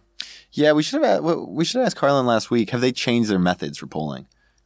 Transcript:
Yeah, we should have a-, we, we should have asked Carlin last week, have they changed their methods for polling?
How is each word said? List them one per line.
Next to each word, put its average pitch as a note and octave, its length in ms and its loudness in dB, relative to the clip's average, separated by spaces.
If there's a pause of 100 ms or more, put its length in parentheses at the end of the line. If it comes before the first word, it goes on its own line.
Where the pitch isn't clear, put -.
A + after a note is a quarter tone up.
(520)
Yeah, D3 200 4
we D3+ 100 2
should C#4+ 200 -4
have G#3 160 2
a-, - 40 -4
we, E3 120 0 (200)
we D#3 100 -2
should A#3+ 140 -2
have B3+ 80 0
asked G3 100 -4
Carlin C#3 300 2
last A2+ 240 0
week, A#2 200 2
have B2 100 -2
they B2+ 120 2
changed A#2 380 0
their F#2+ 80 2
methods F2 400 -2
for D2 80 -14
polling? D2 400 -8 (400)